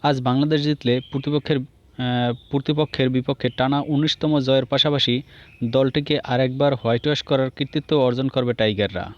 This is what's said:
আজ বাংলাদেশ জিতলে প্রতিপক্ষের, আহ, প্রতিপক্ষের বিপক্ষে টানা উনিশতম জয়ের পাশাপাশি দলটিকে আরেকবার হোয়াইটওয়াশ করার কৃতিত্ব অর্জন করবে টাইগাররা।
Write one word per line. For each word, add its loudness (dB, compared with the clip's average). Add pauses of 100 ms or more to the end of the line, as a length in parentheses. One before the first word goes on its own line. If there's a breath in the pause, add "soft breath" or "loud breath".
আজ 2
বাংলাদেশ 2
জিতলে 0
প্রতিপক্ষের, -2
আহ, -4 (180)
প্রতিপক্ষের 0
বিপক্ষে -2
টানা 0
উনিশতম 0
জয়ের 2
পাশাপাশি 0 (420 loud breath)
দলটিকে 0
আরেকবার 0
হোয়াইটওয়াশ 0
করার 0
কৃতিত্ব -2
অর্জন 2
করবে 0
টাইগাররা। -2